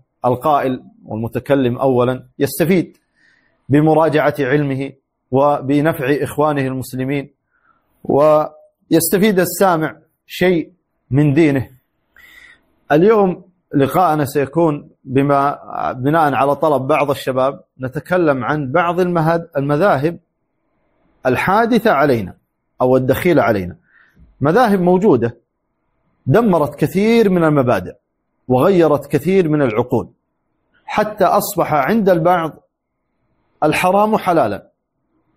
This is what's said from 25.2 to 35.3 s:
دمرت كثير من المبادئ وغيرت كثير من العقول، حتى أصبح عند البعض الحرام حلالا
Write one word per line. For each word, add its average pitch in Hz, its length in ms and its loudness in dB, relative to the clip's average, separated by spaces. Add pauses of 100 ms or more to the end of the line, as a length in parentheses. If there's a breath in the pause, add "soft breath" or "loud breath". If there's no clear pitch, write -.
دمرت 165 480 0
كثير 208 560 2
من 175 140 0
المبادئ 120 500 0 (540)
وغيرت 147 580 2
كثير 175 420 0
من 151 140 0
العقول، 117 480 -2 (760)
حتى - 400 -4
أصبح 165 500 0
عند 180 340 0
البعض 165 440 0 (1120)
الحرام 196 540 0
حلالا 156 540 -2 (680)